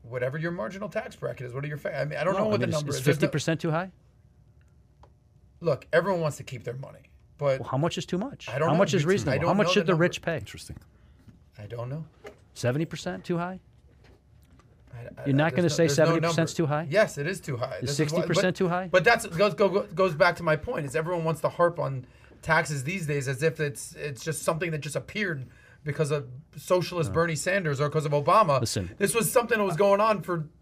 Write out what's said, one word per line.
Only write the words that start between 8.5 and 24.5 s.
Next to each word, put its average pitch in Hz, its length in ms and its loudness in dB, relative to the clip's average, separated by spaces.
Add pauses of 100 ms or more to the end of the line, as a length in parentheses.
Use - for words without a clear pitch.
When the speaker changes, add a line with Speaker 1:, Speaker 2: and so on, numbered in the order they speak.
Speaker 1:
don't 156 100 2
Speaker 2:
How 147 60 4
Speaker 1:
know. 170 40 4
Speaker 2:
much 185 160 4
is 147 100 2
Speaker 1:
I 165 40 0
Speaker 2:
reasonable? 143 300 2
Speaker 1:
don't - 100 0
Speaker 2:
How 175 60 2
much 202 140 4
Speaker 1:
know 185 60 2
Speaker 2:
should 196 120 2
Speaker 1:
the 190 60 4
Speaker 2:
the 160 60 4
rich 170 200 2
Speaker 1:
number. 170 140 -4
Speaker 2:
pay? 151 60 -4
Speaker 3:
Interesting. - 380 -14 (840)
Speaker 1:
I 107 80 -14
don't 117 220 -8
know. 151 160 -8 (500)
Speaker 2:
Seventy 131 300 0
percent 180 400 -8
too 175 140 -2
high? 180 220 -6 (1300)
Speaker 1:
I, - 20 -16 (260)
I, 135 40 -6
Speaker 2:
You're 135 100 4
not 156 160 4
Speaker 1:
there's - 40 -2
Speaker 2:
gonna 180 60 2
Speaker 1:
no, 170 60 4
Speaker 2:
say 165 180 4
Speaker 1:
there's 143 120 2
no 156 60 8
Speaker 2:
seventy 165 160 4
percent 160 180 2
Speaker 1:
number. 160 140 2
Speaker 2:
too 165 140 0
high? 147 240 -2
Speaker 1:
Yes, 202 260 4
it 143 100 -4
is 185 140 -4
too 135 160 -6
high. 117 200 -6
Speaker 2:
Is 101 60 -6
Speaker 1:
This 123 100 -2
is 139 60 -2
why, 156 60 4
Speaker 2:
sixty 160 220 0
percent 175 220 4
Speaker 1:
but - 80 0
Speaker 2:
too 185 120 2
high? 180 220 -2
Speaker 1:
But 180 140 6
that's 226 220 4
goes, 165 280 2
go, 196 140 4
go, 190 140 2 (120)
goes 185 200 2
back 175 220 4
to 170 60 -10
my 156 140 2
point. 208 300 -6
Is 127 100 -6
everyone 165 280 -2
wants 160 180 -2
to 147 60 0
harp 170 300 2
on 139 280 -6 (360)
taxes 151 400 0
these 170 240 -4
days 139 220 -2
as 131 160 -4
if 160 160 0
it's, - 340 -6
it's 147 300 -10
just 160 180 -6
something 165 300 -2